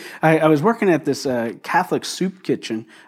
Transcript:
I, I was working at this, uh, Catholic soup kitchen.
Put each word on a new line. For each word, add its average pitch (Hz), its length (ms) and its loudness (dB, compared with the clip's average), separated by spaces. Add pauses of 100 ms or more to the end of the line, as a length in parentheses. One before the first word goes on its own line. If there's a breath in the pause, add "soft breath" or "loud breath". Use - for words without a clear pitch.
(220 loud breath)
I, 160 160 6
I 156 80 2
was 156 160 4
working 214 260 2
at 151 160 2
this, 139 220 -2
uh, 117 280 -2 (100)
Catholic 170 400 -2
soup - 400 -6
kitchen. 110 420 -4 (220 loud breath)